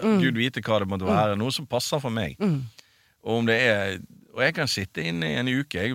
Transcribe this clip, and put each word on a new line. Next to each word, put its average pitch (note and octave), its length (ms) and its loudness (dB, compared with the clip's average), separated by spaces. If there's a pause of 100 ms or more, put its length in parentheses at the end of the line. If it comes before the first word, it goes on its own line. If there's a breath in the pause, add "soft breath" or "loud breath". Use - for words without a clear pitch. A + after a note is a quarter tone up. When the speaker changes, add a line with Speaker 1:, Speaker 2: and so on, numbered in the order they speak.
Speaker 1:
Mhm. G#3+ 180 4
Speaker 2:
Gud C3+ 160 2
vite A#2+ 240 -2
hva A2 200 2
det G2 80 -2
måtte F#2+ 180 -2
Speaker 1:
Mhm. G#2 100 2
Speaker 2:
være, G#2 220 2
noe A#2+ 140 0
som C#3+ 140 -6
passer C3 340 -2
for C3+ 100 -4
meg. G#2+ 280 -4
Speaker 1:
Mhm. D#3+ 240 0 (600 soft breath)
Speaker 2:
Og A2+ 140 0
om A#2 80 0
det A2+ 140 4
er, G2+ 380 2 (360)
og A#2 80 -4
jeg D#3+ 120 2
kan D#3+ 120 -2
sitte - 380 -4
inne E2+ 200 -2
i D#3 140 -2
en B2 100 0
uke, C3 260 -2
jeg, G#2 200 -2